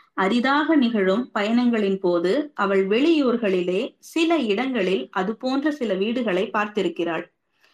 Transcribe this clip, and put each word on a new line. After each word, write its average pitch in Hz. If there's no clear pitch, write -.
அரிதாக 262
நிகழும் 233
பயணங்களின் 220
போது 185
அவள் 196
வெளியூர்களிலே 226
சில 330
இடங்களில் 226
அது 202
போன்ற 269
சில 240
வீடுகளை 202
பார்த்திருக்கிறாள். 175